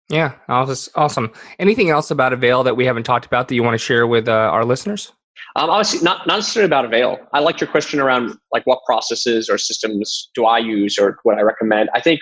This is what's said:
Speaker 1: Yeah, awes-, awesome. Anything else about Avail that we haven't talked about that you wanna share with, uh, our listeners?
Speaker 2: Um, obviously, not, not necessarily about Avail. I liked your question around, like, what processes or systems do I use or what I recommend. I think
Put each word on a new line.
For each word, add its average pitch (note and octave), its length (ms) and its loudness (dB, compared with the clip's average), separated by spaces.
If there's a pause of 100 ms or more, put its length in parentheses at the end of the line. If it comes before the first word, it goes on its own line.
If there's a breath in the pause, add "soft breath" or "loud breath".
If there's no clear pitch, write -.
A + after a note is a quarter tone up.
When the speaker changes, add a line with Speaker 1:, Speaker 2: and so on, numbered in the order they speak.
(100)
Speaker 1:
Yeah, D3+ 220 0 (160)
awes-, B2+ 460 -2
awesome. C#3+ 380 -2 (260 loud breath)
Anything G3 320 2
else D3+ 200 0
about C3 220 0
Avail B2+ 320 2
that A#2+ 120 2
we B2 100 0
haven't A#2 180 -2
talked A#2+ 220 -2
about B2 220 -2
that C3+ 60 -4
you A#2 80 2
wanna A#2 160 2
share A#2 280 0
with, A#2 220 2
uh, A2+ 40 2
our A2 320 2
listeners? E3 480 -4 (420 loud breath)
Speaker 2:
Um, D#3 160 -2
obviously, G3+ 320 0
not, F3 240 -2
not F3+ 120 0
necessarily G#3+ 280 0
about C#3 180 2
Avail. A#2 340 0 (140)
I C#3+ 80 2
liked E3 200 0
your D#3 80 -4
question D3 320 -2
around, B2+ 360 0 (160)
like, A#2+ 140 -2
what B2+ 180 2
processes A2+ 640 -2
or G#2 100 0
systems - 760 -6
do A#2 120 2
I A#2 120 4
use G#2+ 400 0
or G2+ 240 2
what G#2 160 2
I G#2 40 2
recommend. G#2+ 520 2
I A#2+ 60 2
think D#3+ 220 2